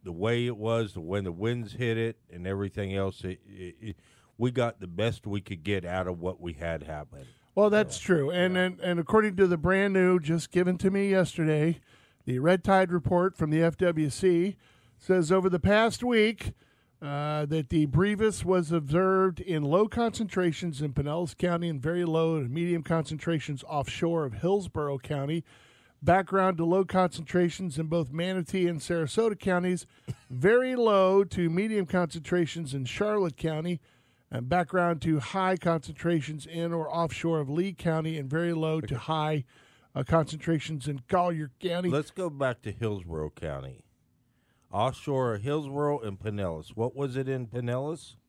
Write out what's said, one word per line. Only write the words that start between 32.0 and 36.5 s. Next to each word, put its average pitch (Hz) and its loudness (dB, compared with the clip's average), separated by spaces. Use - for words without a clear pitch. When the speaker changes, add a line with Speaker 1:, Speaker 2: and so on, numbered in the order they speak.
Speaker 2:
in 135 -4
Charlotte 202 -2
County, 160 -2
and 127 -6
background 175 2
to 160 2
high 185 0
concentrations 160 -2
in 170 -4